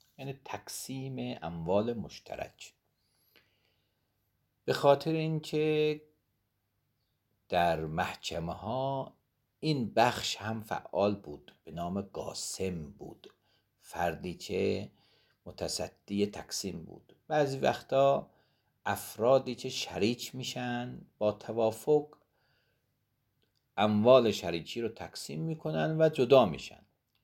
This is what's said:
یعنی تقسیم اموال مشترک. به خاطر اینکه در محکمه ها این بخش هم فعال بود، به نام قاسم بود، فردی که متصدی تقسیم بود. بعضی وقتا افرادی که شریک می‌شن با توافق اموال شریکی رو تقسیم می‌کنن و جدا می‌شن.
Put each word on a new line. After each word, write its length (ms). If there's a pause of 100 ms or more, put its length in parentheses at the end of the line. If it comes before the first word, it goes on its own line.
(180)
یعنی 280
تقسیم 960
اموال 520
مشترک. 800 (1900)
به 80
خاطر 380
اینکه 880 (1500)
در 360
محکمه 680
ها 600 (460)
این 340
بخش 420
هم 260
فعال 540
بود، 480
به 80
نام 300
قاسم 880
بود، 420 (480)
فردی 520
که 580 (540)
متصدی 800
تقسیم 580
بود. 320 (120)
بعضی 320
وقتا 720 (560)
افرادی 680
که 140
شریک 680
می‌شن 640 (160)
با 140
توافق 840 (1600)
اموال 520
شریکی 500
رو 80
تقسیم 520
می‌کنن 600
و 80
جدا 360
می‌شن. 400 (380)